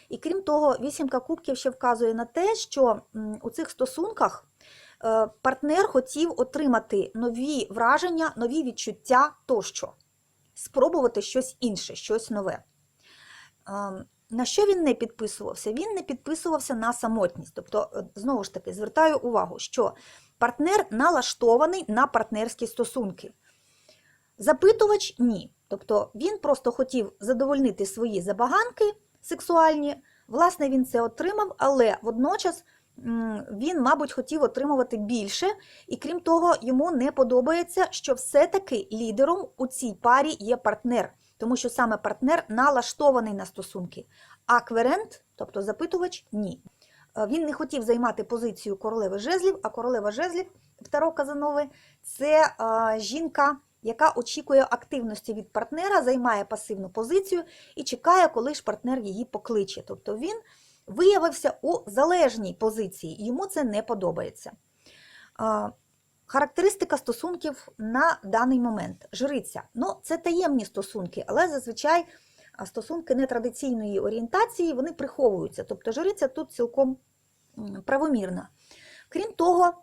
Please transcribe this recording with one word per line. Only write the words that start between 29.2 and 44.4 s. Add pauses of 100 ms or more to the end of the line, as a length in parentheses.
сексуальні, (260)
власне,
він
це
отримав,
але
водночас, (340)
м,
він,
мабуть,
хотів
отримувати
більше, (400)
і
крім
того,
йому
не
подобається,
що
все-таки
лідером
у
цій
парі
є
партнер, (260)
тому
що
саме
партнер
налаштований
на
стосунки, (400)